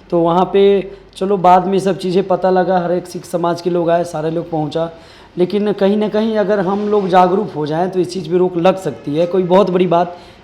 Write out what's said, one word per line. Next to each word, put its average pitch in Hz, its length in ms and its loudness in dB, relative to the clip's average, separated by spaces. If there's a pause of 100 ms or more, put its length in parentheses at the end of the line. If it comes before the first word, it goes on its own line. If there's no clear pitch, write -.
तो 175 100 0
वहाँ 170 340 2
पे, 196 380 4 (240)
चलो, 196 220 -2
बाद 180 300 6
में 196 120 0
सब 185 180 -2
चीज़ें 185 300 -2
पता 185 220 0
लगा, 185 300 2
हर 175 120 -2
एक 180 160 -4
सिख 180 180 -14
समाज 170 360 -4
के 180 80 -4
लोग 175 200 0
आए, 170 140 2
सारे 160 280 -6
लोग 165 200 -6
पहुँचा। 165 380 -4 (480)
लेकिन 202 340 0
कहीं 196 260 2
ना 214 100 0
कहीं 214 300 -2
अगर 208 220 0
हम 202 300 -2
लोग 208 180 0
जागरूक 185 480 2
हो 151 100 -4
जाएं, 165 240 -2
तो 180 100 -4
इस 175 140 -2
चीज़ 165 160 -8
पे 180 80 0
रोक 180 200 0
लग 185 200 2
सकती 147 380 -8
है, 170 100 2
कोई 185 180 -2
बहुत 180 260 4
बड़ी 180 180 0
बात 170 300 0 (260)